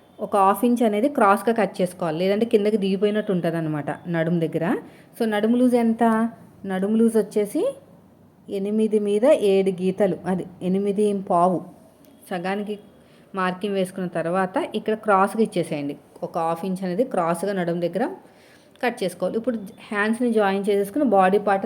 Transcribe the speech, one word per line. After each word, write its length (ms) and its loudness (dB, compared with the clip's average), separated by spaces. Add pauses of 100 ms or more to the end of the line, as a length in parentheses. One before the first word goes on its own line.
(240)
ఒక 100 -6 (100)
హాఫ్ 220 4
ఇంచ్ 220 2
అనేది 280 2
క్రాస్గా 440 4
కట్ 180 0
చేసుకోవాలి, 440 -2
లేదంటే 300 0
కిందకి 300 2
దిగిపోయినట్టు 540 0
ఉంటుందన్నమాట 540 -2 (260)
నడుము 280 2
దగ్గర. 220 -2 (500)
So 60 -4 (120)
నడుము 260 2
లూజ్ 240 4
ఎంత? 180 2 (720)
నడుము 280 0
లూజ్ 220 4
వచ్చేసి 400 -2 (960)
ఎనిమిది 400 0 (100)
మీద 160 0 (280)
ఏడు 280 2
గీతలు, 360 0 (140)
అది 140 -2 (240)
ఎనిమిది 380 0 (240)
పావు. 280 4 (720)
సగానికి 460 -6 (600)
మార్కింగ్ 420 -2
వేసుకున్న 280 -4 (100)
తర్వాత 380 -2 (220)
ఇక్కడ 160 -4 (120)
క్రాస్గా 420 2
ఇచ్చేసేయండి. 480 -4 (300)
ఒక 80 -10 (120)
హాఫ్ 220 -4
ఇంచ్ 180 -6
అనేది 280 -2
క్రాస్గా 460 -2
నడుము 260 -2
దగ్గర 200 -2 (760)
కట్ 200 -2
చేసుకోవాలి. 380 -4
ఇప్పుడు 160 -4 (320)
హ్యాండ్స్ని 480 0
జాయిన్ 320 2
చేసేసుకుని 360 0 (100)
బాడీ 320 6
పార్ట్ 200 0